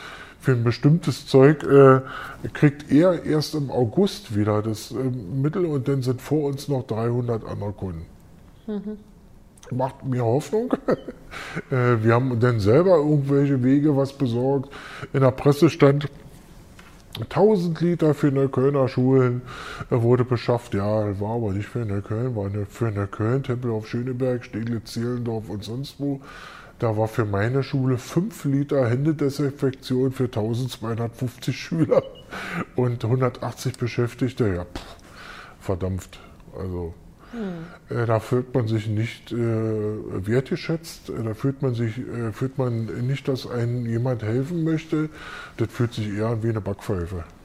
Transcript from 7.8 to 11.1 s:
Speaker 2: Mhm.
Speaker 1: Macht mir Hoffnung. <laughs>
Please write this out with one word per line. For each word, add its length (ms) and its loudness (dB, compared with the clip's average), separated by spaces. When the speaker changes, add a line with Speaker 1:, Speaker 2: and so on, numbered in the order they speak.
Speaker 2:
Mhm. 320 -8
Speaker 1:
Macht 340 -6
mir 180 -2
Hoffnung. 560 0
<laughs> 40 -18